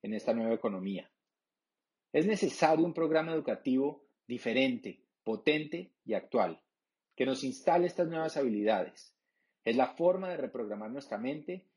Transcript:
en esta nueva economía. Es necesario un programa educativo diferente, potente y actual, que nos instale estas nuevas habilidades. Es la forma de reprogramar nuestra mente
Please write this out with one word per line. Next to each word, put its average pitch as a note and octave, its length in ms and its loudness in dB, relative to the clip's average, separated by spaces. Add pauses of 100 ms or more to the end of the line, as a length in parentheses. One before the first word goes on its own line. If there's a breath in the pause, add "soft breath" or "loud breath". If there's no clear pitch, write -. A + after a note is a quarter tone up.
en G#2+ 120 -6
esta A2 200 -2
nueva A2+ 200 0
economía. G2 580 -4 (1000)
Es D#3 120 4
necesario E3 600 2
un E3+ 80 -2
programa D#3+ 400 0
educativo C3+ 760 -2 (180)
diferente, A#2+ 800 -2 (220)
potente D3+ 680 -2 (140)
y A2 80 -4
actual, F#2+ 480 0 (560)
que C3 80 0
nos C3 180 -2
instale E3+ 440 2
estas F3 200 -2
nuevas D#3+ 300 -4
habilidades. G#2+ 760 0 (520)
Es A2+ 100 2
la B2+ 120 4
forma F#3 420 2
de F3 80 -6
reprogramar A2 520 -6
nuestra B2+ 280 -8
mente D3+ 480 -6 (120)